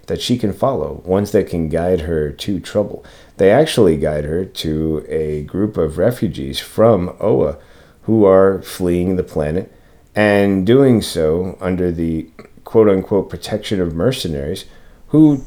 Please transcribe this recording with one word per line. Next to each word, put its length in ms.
that 140
she 180
can 140
follow, 520
ones 280
that 160
can 200
guide 340
her 280
to 300
trouble. 440
They 120
actually 460
guide 280
her 200
to 640
a 340
group 340
of 220
refugees 640
from 580
Oa 380
who 220
are 380
fleeing 540
the 60
planet 500
and 520
doing 340
so 600
under 300
the 380
quote-unquote 640
protection 500
of 140
mercenaries 720
who 380